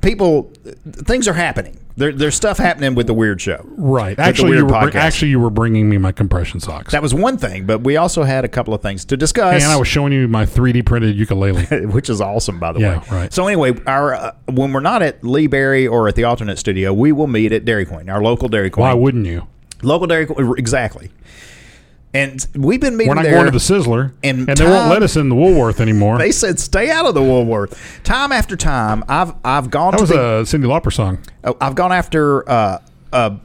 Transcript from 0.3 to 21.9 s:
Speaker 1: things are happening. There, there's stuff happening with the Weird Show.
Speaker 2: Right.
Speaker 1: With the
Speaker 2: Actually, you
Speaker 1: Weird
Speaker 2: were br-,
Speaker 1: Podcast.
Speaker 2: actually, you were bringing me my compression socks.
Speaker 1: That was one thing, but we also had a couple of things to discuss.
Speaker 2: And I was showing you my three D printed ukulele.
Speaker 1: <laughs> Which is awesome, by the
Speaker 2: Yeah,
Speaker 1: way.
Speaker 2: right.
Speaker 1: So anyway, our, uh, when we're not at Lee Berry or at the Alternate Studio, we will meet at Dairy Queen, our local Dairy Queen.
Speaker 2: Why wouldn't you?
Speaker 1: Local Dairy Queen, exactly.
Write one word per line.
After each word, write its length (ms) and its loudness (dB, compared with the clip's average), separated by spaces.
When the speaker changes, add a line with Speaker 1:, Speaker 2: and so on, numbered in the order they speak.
Speaker 1:
things 440 -2
are 60 0
happening. 440 -4
There, 140 0
there's 240 -2
stuff 220 -2
happening 360 0
with 140 0
the 60 0
Weird 260 0
Show. 300 -6
Speaker 2:
Right. 400 0
Speaker 1:
With 80 -6
the 60 0
Speaker 2:
Actually, 260 2
you 60 4
Speaker 1:
Weird 100 4
Speaker 2:
were 40 2
br-, 80 2
Speaker 1:
Podcast. 60 -6
Speaker 2:
actually, 340 0
you 100 4
were 100 2
bringing 380 2
me 100 2
my 140 0
compression 480 -2
socks. 320 -10
Speaker 1:
That 100 0
was 120 0
one 240 0
thing, 280 -6
but 200 0
we 100 2
also 280 0
had 200 0
a 60 -4
couple 240 -4
of 80 -4
things 240 -8
to 100 -2
discuss. 480 2
Speaker 2:
And 80 2
I 60 2
was 100 0
showing 240 0
you 160 2
my 180 2
three 280 2
D 80 2
printed 340 2
ukulele. 500 0
Speaker 1:
<laughs> 200 -4
Which 240 -2
is 100 0
awesome, 400 -4
by 140 -4
the 80 -2
Speaker 2:
Yeah, 180 0
Speaker 1:
way. 120 -12
Speaker 2:
right. 220 -4
Speaker 1:
So 140 0
anyway, 280 2
our, 260 0
uh, 180 -8
when 220 0
we're 80 0
not 220 0
at 200 -4
Lee 240 0
Berry 400 2
or 220 2
at 60 -2
the 100 2
Alternate 340 -4
Studio, 340 -2
we 200 4
will 140 0
meet 260 0
at 100 -2
Dairy 220 0
Queen, 240 -12
our 120 -2
local 280 0
Dairy 200 0
Queen. 120 -2
Speaker 2:
Why 120 4
wouldn't 320 2
you? 220 -8
Speaker 1:
Local 260 0
Dairy 180 0
Queen, 320 0
exactly. 540 -4